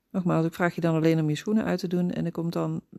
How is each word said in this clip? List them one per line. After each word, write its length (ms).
nogmaals, 360
ik 80
vraag 200
je 60
dan 140
alleen 260
om 80
je 80
schoenen 280
uit 140
te 100
doen 220
en 140
er 80
komt 200
dan, 300